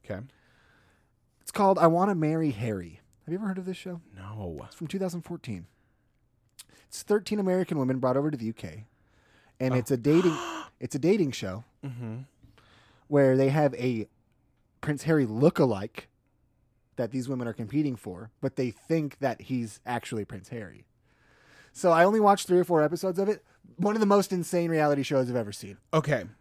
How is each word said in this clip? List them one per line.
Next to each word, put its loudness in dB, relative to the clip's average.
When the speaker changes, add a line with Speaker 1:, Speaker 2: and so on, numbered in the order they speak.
Speaker 1:
Okay. -10
Speaker 2:
It's -16
called 4
I 4
Wanna 4
Marry 0
Harry. -6
Have -6
you -6
ever -6
heard -4
of -10
this -8
show? -12
Speaker 1:
No. -10
Speaker 2:
It's -20
from -10
two -6
thousand -4
fourteen. -12
It's -16
thirteen 0
American 0
women 0
brought 2
over 0
to -6
the -6
U -4
K. -14
And 0
Speaker 1:
Oh. 2
Speaker 2:
it's -2
a 2
dating, 4
Speaker 1:
<gasps> -16
Speaker 2:
it's -10
a -4
dating 2
show -8
Speaker 1:
Mm-hmm. -10
Speaker 2:
where 6
they 6
have 2
a -2
Prince -4
Harry 2
lookalike 0
that -2
these -6
women -4
are -6
competing -2
for, -12
but -4
they -2
think -4
that -2
he's -6
actually -4
Prince -14
Harry. -14
So 2
I 8
only 4
watched 4
three 4
or 2
four 2
episodes -2
of 0
it. -4
One 0
of -2
the 2
most 4
insane -2
reality 2
shows 0
I've -4
ever -4
seen. -14
Speaker 1:
Okay. 0